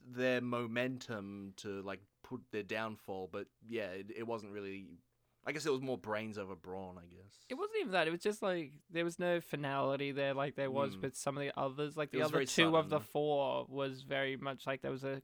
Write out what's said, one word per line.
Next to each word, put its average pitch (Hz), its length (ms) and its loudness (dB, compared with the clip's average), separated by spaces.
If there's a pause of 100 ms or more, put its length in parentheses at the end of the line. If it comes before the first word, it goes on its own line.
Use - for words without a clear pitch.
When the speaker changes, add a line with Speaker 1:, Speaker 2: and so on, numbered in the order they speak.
Speaker 1:
their 123 320 4
momentum 120 1160 -2
to, 98 240 -6
like, 95 180 -6 (220)
put 127 180 -8 (120)
their 107 100 0
downfall, 104 680 -4
but 101 160 -6 (220)
yeah, 110 220 -2
it, 101 260 -10
it 113 100 -6
wasn't 110 260 -6
really, 98 340 -8 (600)
I 139 60 4
guess 147 140 0
it 151 60 6
was 131 100 4
more 131 160 0
brains 107 400 -2
over 95 160 -4
brawn, 92 440 -8
I 87 80 -18
guess. 90 280 -20 (160)
Speaker 2:
It 254 40 -2
wasn't 415 260 0
even 254 120 0
that. 175 140 6
It 160 40 2
was 175 120 0
just, 208 200 2
like, 175 300 0 (180)
there 170 140 2
was 170 140 -2
no 175 220 4
finality 139 720 0
there 139 220 2
like 139 200 0
there 139 160 0
was 135 260 2
Speaker 1:
Mm. 95 60 -6
Speaker 2:
with 135 140 -2
some 139 200 -2
of 143 60 -2
the 139 160 -2
others. 139 380 0
Like, 151 120 0
Speaker 1:
It - 40 -10
Speaker 2:
the 156 60 -2
Speaker 1:
was 156 80 4
Speaker 2:
other 151 120 0
Speaker 1:
very 135 80 2
Speaker 2:
two 165 300 8
of 151 140 6
the 156 60 2
Speaker 1:
sudden. 147 160 0
Speaker 2:
four 139 560 2
was 135 340 -2
very 135 340 0
much 135 300 -4
like 135 160 0
there 139 80 -2
was 135 140 -4
a 135 200 -2